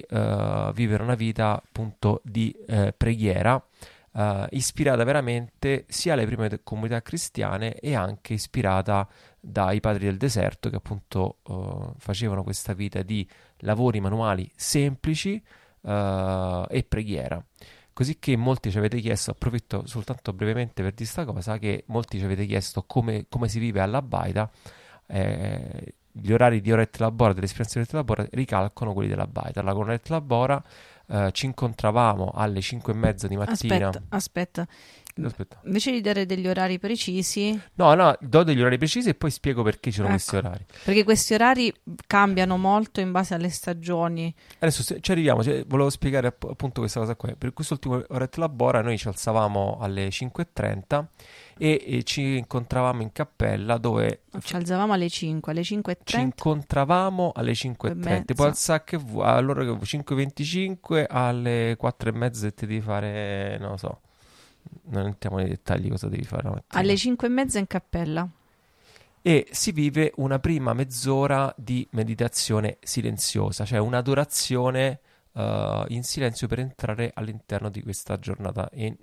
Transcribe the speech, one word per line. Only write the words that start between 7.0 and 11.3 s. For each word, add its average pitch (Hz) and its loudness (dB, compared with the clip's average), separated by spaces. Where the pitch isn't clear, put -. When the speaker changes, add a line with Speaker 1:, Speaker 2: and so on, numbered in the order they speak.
Speaker 1:
cristiane 107 -4
e 147 -4
anche 104 -4
ispirata 98 0
dai 101 0
padri 101 0
del 98 0
deserto 107 -2
che 104 -4
appunto, - -4